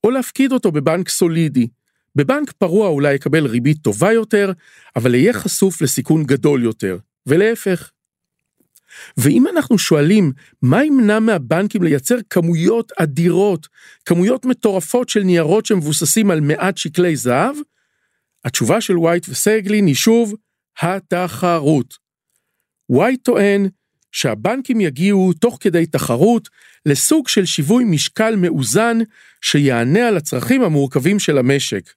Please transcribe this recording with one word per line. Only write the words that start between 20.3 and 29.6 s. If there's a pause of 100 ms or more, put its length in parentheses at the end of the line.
התחרות. (920)
ווייט
טוען (440)
שהבנקים
יגיעו
תוך
כדי
תחרות (380)
לסוג
של
שיווי
משקל
מאוזן (420)
שיענה